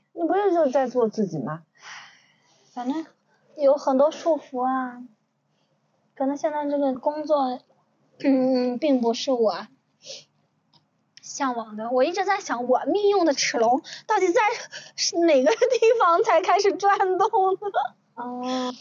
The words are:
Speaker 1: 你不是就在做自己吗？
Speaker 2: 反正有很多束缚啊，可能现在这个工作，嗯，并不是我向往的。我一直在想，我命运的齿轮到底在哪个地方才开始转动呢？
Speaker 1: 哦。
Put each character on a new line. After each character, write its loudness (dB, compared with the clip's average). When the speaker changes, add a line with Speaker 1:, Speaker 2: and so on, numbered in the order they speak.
Speaker 1:
你 -8
不 0
是 2
就 2
在 2
做 0
自 -2
己 -6
吗？ -8
Speaker 2:
反 -6
正 -4
有 4
很 0
多 4
束 0
缚 -6
啊， -4
可 -4
能 -2
现 -4
在 -4
这 -2
个 0
工 -4
作， 0
嗯， 2
并 2
不 2
是 -4
我 0
向 -6
往 -10
的。 -8
我 2
一 0
直 -4
在 -2
想， -6
我 2
命 2
运 4
的 4
齿 -4
轮 2
到 0
底 4
在 2
哪 4
个 4
地 2
方 4
才 4
开 2
始 4
转 0
动 2
呢？ -6
Speaker 1:
哦。 -6